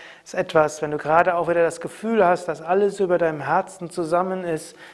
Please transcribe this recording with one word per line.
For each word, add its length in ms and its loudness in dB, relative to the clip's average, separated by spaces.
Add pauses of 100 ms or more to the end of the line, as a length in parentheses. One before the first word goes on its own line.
(240)
ist 120 -16
etwas, 480 0
wenn 80 -4
du 80 -4
gerade 340 4
auch 140 0
wieder 160 2
das 180 -2
Gefühl 420 0
hast, 240 2
dass 140 -6
alles 380 0
über 180 2
deinem 240 0
Herzen 480 -4
zusammen 540 -2
ist, 320 -8 (180)